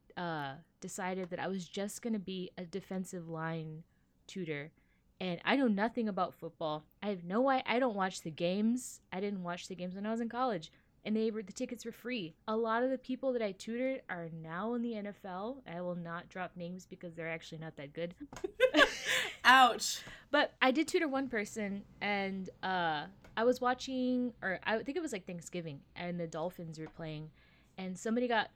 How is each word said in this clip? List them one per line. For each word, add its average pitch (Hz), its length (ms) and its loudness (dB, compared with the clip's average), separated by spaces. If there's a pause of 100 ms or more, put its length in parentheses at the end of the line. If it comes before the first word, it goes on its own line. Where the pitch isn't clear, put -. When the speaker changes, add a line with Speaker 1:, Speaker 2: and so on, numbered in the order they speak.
(160)
Speaker 1:
uh, 156 380 -2 (260)
decided 185 500 -4
that 180 100 -6
I 156 80 -2
was 185 200 -4
just 202 340 -6
gonna 220 160 0
be 185 400 -6
a 185 60 -8
defensive 175 640 -6
line 160 560 -4 (420)
tutor. 156 460 -6 (480)
And 180 240 -4
I 202 120 4
know 269 120 4
nothing 220 400 2
about 185 260 0
football. 156 520 -4 (160)
I 202 80 -2
have 180 140 -4
no 214 240 2
i-, 262 180 4
I 226 120 2
don't 247 180 2
watch 190 260 0
the 170 100 -4
games. 208 680 2 (120)
I 185 80 -4
didn't 202 240 -2
watch 175 240 -6
the 190 80 -8
games 180 180 -6
when 196 120 -6
I 220 40 0
was 226 100 0
in 233 80 0
college. 233 440 0 (320)
And 214 120 2
they 220 140 4
were, 220 120 -4
the 190 100 -12
tickets 247 320 -6
were 226 80 -8
free. 220 420 -6 (140)
A 220 80 0
lot 226 260 2
of 262 80 2
the 262 80 0
people 254 340 -2
that 240 80 0
I 208 120 0
tutored 254 580 -2
are 170 180 -6 (140)
now 180 320 -4
in 233 80 0
the 233 140 -2
N 202 100 -6
F 202 180 -10
L. 202 420 -6
I 170 140 -6
will 180 140 -2
not 170 340 -8
drop 185 280 -8
names 180 280 -8
because 175 300 -14
they're 165 140 -6
actually 165 300 -8
not 160 180 -10
that 143 160 -12
good. 175 220 -6 (600)
<laughs> - 680 4
Speaker 2:
Ouch. 247 560 8 (300)
Speaker 1:
But 285 300 4
I 262 120 8
did 294 160 4
tutor 339 200 2
one 269 200 0
person, 208 560 -4 (160)
and, 196 500 -2 (120)
uh, 170 440 0 (300)
I 220 80 2
was 247 160 6
watching, 254 840 0
or 190 220 0
I 214 180 0
think 277 140 -4
it 359 40 0
was, 311 120 -4
like, 190 120 -6
Thanksgiving, 165 560 -8 (160)
and 175 220 -4
the 170 80 -2
Dolphins 165 520 -6
were 156 100 -8
playing, 156 420 -10 (480)
and 185 180 -6
somebody 233 300 0
got 226 300 2